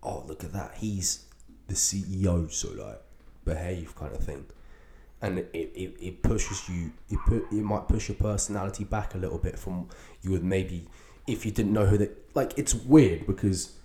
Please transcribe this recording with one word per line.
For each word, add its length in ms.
"Oh, 240
look 160
at 100
that. 220
He's 500
the 80
C 320
E 200
O, 200
so, 260
like, 280
behave," 500
kind 180
of 100
thing. 220
And 160
it, 140
it, 460
it 220
pushes 480
you, 220
it 160
put, 260
it 120
might 240
push 220
your 80
personality 680
back 320
a 20
little 220
bit 180
from 320
you 100
would 120
maybe, 440
if 220
you 40
didn't 220
know 140
who 100
they, 120
like, 220
it's 180
weird 500
because 480